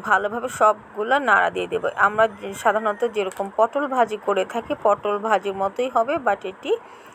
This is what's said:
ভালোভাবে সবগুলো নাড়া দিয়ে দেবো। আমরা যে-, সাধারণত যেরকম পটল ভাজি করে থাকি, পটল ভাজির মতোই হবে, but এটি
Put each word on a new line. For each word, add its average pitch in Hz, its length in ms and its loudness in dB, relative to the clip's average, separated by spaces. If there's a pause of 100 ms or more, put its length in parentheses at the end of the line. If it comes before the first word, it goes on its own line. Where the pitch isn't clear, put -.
ভালোভাবে 208 480 -2
সবগুলো 214 680 0
নাড়া 196 320 4
দিয়ে 175 220 -4
দেবো। 175 240 -2
আমরা 208 300 4
যে-, 202 280 -6
সাধারণত 208 500 0
যেরকম 202 420 -4 (100)
পটল 226 300 0
ভাজি 240 300 0
করে 196 280 -2
থাকি, 233 280 -6 (100)
পটল 208 360 0
ভাজির 202 360 0
মতোই 196 340 -2
হবে, 247 280 0
but 233 280 -2
এটি 190 280 -6 (420)